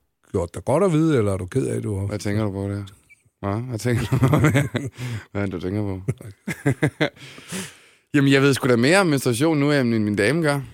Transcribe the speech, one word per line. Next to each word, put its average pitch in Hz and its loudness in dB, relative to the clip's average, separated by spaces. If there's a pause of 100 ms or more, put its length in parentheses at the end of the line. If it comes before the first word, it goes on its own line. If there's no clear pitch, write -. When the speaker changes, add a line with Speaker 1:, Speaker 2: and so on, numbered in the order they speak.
(320)
Speaker 1:
gjort 87 -4
dig - -12
godt 151 2
at 190 2
vide, 151 2
eller 101 2
er 92 -4
du 92 -6
ked 131 -2
af, 113 -4
du 107 -4
har 98 -4
Speaker 2:
Hvad 101 -6
tænker 107 -2
du 101 -2
på 98 -4
der? 101 -6 (560)
Hva? 101 -4
Hvad 120 -6
tænker 120 0
du 127 0
på? - 4 (440)
<laughs> 123 -10
Hvad 101 -4
er 101 -2
det, 92 -4
du 90 -6
tænker 95 -4
på? 95 -6 (640)
<laughs> - -6
Jamen, 139 4
jeg 139 6
ved 139 6
sgu 127 -2
da 123 4
mere 139 4
om 185 4
menstruation 143 2
nu, 143 2
end 131 2
min, 110 2
min 104 0
dame 120 2
gør. 143 0 (120)